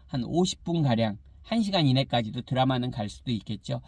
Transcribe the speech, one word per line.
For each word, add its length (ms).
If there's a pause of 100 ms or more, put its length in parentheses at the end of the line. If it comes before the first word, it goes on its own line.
한 160
오십 400
분 180
가량, 380 (240)
한 180
시간 240
이내까지도 560
드라마는 480
갈 200
수도 220
있겠죠. 560